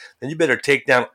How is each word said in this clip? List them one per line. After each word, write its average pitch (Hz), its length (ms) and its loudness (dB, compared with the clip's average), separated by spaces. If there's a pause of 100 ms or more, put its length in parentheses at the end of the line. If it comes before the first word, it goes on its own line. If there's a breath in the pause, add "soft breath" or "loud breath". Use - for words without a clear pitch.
(180 loud breath)
then 127 120 -10
you 160 40 -10
better 156 220 0
take 135 300 -2
down 123 280 2